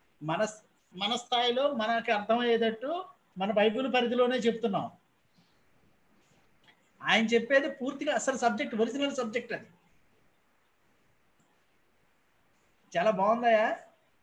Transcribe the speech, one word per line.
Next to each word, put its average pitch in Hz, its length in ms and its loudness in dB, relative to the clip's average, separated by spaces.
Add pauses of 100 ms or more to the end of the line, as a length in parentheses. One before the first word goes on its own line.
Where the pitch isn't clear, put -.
(220)
మన 165 220 -2
స్-, - 180 -10 (320)
మన 208 220 -4
స్థాయిలో 247 560 0
మనకి 226 400 -2
అర్థమయ్యేటట్టు 226 920 0 (340)
మన 196 140 -2
బైబిల్ 220 420 2
పరిధిలోనే 247 420 2
చెప్తున్నాం. 208 540 -2 (2000)
ఆయన 196 240 2
చెప్పేది 277 420 2
పూర్తిగా 277 460 -6
అసలు 262 220 -2
సబ్జెక్ట్, 233 380 -2
ఒరిజినల్ 269 420 -2
సబ్జెక్ట్ 233 360 -6
అది. - 140 -10 (3250)
చాలా 180 120 4
బాగుందయ్యా. 226 640 2 (460)